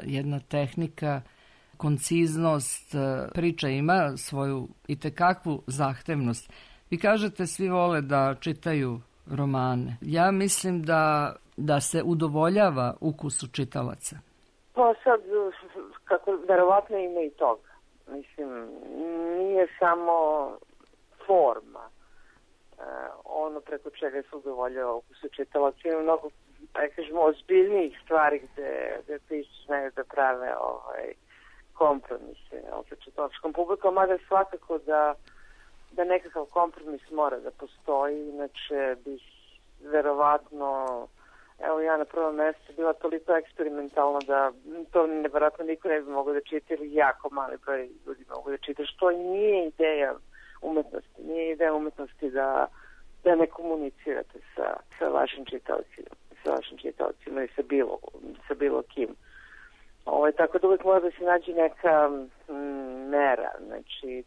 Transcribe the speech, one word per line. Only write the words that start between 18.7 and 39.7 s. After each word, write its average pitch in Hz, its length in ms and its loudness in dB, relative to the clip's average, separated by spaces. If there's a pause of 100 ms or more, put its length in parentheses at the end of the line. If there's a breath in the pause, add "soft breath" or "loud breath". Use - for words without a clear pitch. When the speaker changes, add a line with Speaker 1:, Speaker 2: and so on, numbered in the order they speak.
Speaker 2:
nije 185 280 4 (120)
samo 165 720 4 (760)
forma, 117 640 4
e, - 920 -20 (420)
ono 156 360 -4
preko 147 300 -10
čega 139 320 -6
se 151 140 -14
udovoljava 127 580 -4
ukusu - 340 -12
čitalaca. 139 560 0
Ima 160 160 0
mnogo, 156 280 0 (440)
ajde 147 220 -2
kažemo, 160 260 -4
ozbiljnijih 185 840 4
stvari 151 340 4
gde, 131 640 -8
gde 147 140 -8 (100)
pisci 147 380 -8
znaju 139 300 -2
da 131 80 -6
prave, 127 560 0
ovaj, 123 520 -6 (600 soft breath)
kompromise, 131 840 -2 (100)
jel, 113 220 -10
sa 147 160 -16
čitalačkom 147 480 -8
publikom, 185 420 0
mada 190 220 4 (120)
svakako 190 500 0
da, 151 360 2 (760 soft breath)
da 180 140 -2
nekakav 175 400 -2
kompromis 156 640 -4
mora 147 280 0
da 123 120 -10
postoji, 147 800 -4
inače 139 760 -6
bih 135 180 -12 (580)